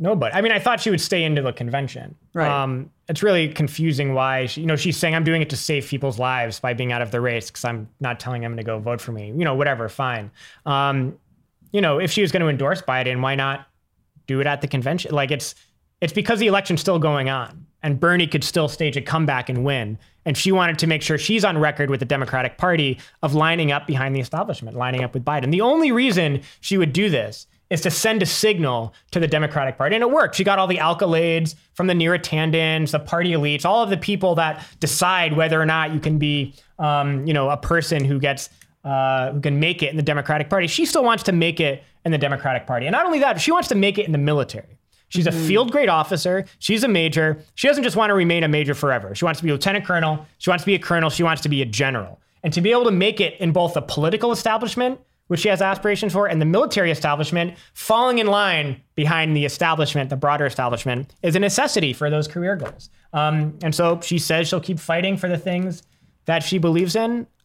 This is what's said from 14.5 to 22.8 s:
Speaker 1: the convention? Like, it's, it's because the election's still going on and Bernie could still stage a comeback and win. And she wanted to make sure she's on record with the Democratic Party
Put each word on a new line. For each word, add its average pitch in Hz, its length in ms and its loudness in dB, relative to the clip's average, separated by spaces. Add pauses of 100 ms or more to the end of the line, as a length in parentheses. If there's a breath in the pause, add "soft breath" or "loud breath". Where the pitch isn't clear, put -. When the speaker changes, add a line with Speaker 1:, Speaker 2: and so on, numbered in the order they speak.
Speaker 1:
the 151 40 -2
convention? 143 480 -2
Like, 139 160 2
it's, 143 240 -6 (460 soft breath)
it's 165 140 -2
because 214 240 0
the 226 80 2
election's 196 340 2
still 180 180 2
going 147 300 0
on 131 380 -6 (160)
and 143 180 -2
Bernie 170 260 4
could 156 160 -2
still 156 260 0
stage 147 280 -4
a 139 60 -4
comeback 147 480 -2
and 127 140 -2
win. 120 340 -2 (260 soft breath)
And 151 100 0
she - 160 0
wanted 175 280 4
to 165 80 2
make 160 160 0
sure 156 160 0
she's 202 260 0
on 180 140 2
record 147 320 2
with 135 100 0
the 131 60 -4
Democratic 127 500 -2
Party 156 420 0 (240 loud breath)